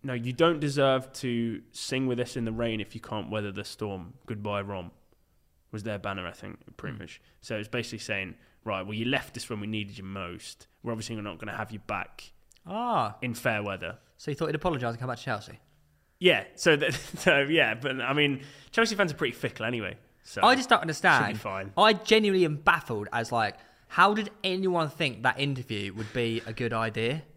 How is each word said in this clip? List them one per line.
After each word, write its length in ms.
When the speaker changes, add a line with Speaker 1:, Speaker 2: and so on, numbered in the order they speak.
Speaker 1:
no, 100
you 200
don't 260
deserve 540
to 480
sing 340
with 140
us 160
in 80
the 80
rain 300
if 140
you 40
can't 300
weather 240
the 100
storm. 500
Goodbye, 360
Rom," 300
was 120
their 140
banner, 300
I 40
think, 280
pretty 220
Speaker 2:
Hmm. 60
Speaker 1:
much. 180
So 160
it's 120
basically 300
saying, 360
"Right, 200
well, 100
you 120
left 320
us 120
when 100
we 80
needed 300
you 60
most. 640
We're 80
obviously 240
not 240
gonna 160
have 160
you 80
back 520
Speaker 2:
Ah. 540
Speaker 1:
in 120
fair 300
weather." 340
Speaker 2:
So 140
you 40
thought 120
he'd 80
apologise 360
and 80
come 100
back 100
to 40
Chelsea? 360
Speaker 1:
Yeah, 180
so 200
th-, 200
<laughs> 220
so, 240
yeah, 340
but, 260
I 120
mean, 280
Chelsea 240
fans 160
are 40
pretty 200
fickle 300
anyway, 300
so 200
Speaker 2:
I 120
just 140
don't 100
Speaker 1:
should 20
be 80
Speaker 2:
understand. 500
Speaker 1:
fine. 380
Speaker 2:
I 160
genuinely 520
am 120
baffled 560
as, 180
like, 240
how 280
did 140
anyone 460
think 340
that 160
interview 540
would 200
be 340
a 60
good 200
idea? 480